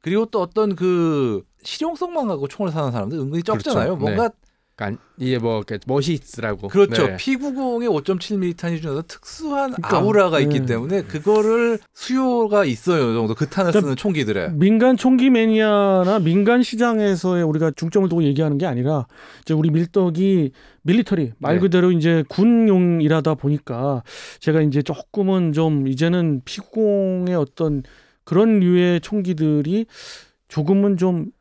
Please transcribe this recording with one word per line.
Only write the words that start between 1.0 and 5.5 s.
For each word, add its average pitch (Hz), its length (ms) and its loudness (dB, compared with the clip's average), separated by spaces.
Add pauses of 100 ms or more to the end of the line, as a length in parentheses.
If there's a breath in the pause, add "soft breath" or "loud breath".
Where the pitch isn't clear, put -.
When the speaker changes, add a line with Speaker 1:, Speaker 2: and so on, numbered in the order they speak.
Speaker 1:
실용성만 330 640 -6
갖고 139 200 -4
총을 190 220 -4
사는 147 220 -4
사람들 120 260 -6
은근히 147 240 -4
Speaker 2:
그렇죠. 175 200 -2
Speaker 1:
적잖아요. 170 320 -2
Speaker 2:
네. 156 40 -8
Speaker 1:
뭔가 196 320 -2 (460)
Speaker 2:
그러니까 107 260 -8 (160)
이게 127 200 -2
뭐 113 200 -2